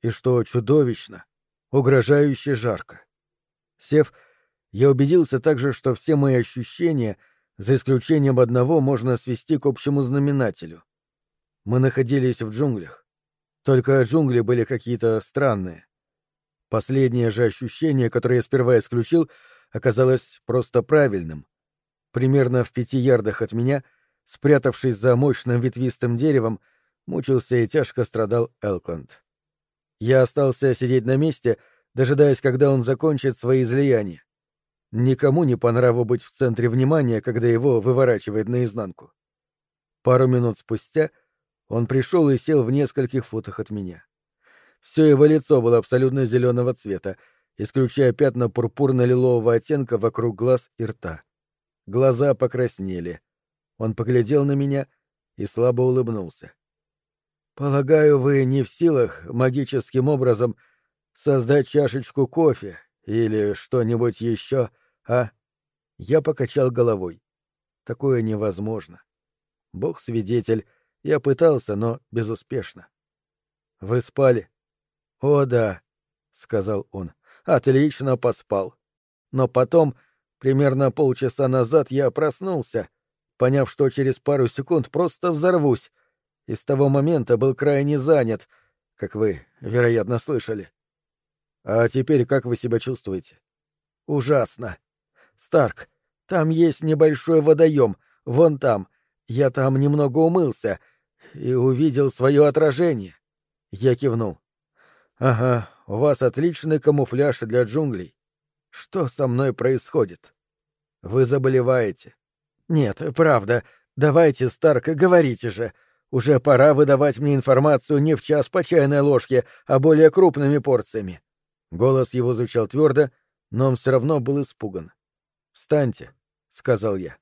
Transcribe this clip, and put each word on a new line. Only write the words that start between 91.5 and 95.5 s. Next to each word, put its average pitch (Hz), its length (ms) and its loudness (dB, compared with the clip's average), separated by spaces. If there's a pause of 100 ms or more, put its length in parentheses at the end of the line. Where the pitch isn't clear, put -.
«А 113 240 2
теперь 131 380 0
как 135 200 -2
вы 120 100 -2
себя 117 240 -2
чувствуете?» 101 600 -10 (680)
«Ужасно. 127 720 -2 (580)
Старк, - 520 -2 (360)